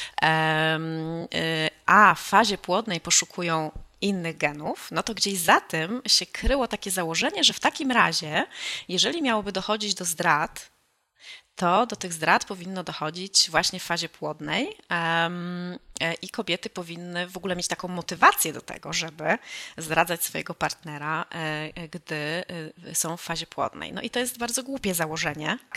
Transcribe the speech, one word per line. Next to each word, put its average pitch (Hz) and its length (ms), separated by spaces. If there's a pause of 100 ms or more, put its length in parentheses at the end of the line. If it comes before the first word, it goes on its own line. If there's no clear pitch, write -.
(220)
em, 160 1000
y, 160 460 (160)
a 190 300
w - 60
fazie 202 360
płodnej 185 440
poszukują 165 680 (300)
innych 175 360
genów, 151 540
no 160 120
to 226 100
gdzieś 196 260
za 202 220
tym 175 460
się - 180
kryło 247 420
takie 208 240
założenie, 180 520
że 247 100
w - 60
takim 269 320
razie, 170 540 (440)
jeżeli 277 320
miałoby 214 300
dochodzić 208 420
do 180 120
zdrad, 165 680 (840)
to 190 300
do 226 100
tych 180 180
zdrad 165 320
powinno 185 380
dochodzić 170 680
właśnie 175 300
w - 40
fazie 170 260
płodnej, 156 680 (120)
em, 175 880 (200)
e, 165 140
i - 160
kobiety - 400
powinny 175 580
w 185 100
ogóle 185 180
mieć 175 120
taką 180 200
motywację 180 640
do - 80
tego, - 320
żeby 160 440 (400)
zdradzać 165 460
swojego 160 300
partnera, 151 800
e, 156 560
gdy, 156 560 (420)
e, 160 100
są 165 220
w - 40
fazie 165 260
płodnej. - 460
No 185 80
i - 80
to 240 100
jest 247 180
bardzo 233 260
głupie 254 300
założenie. 156 640 (180)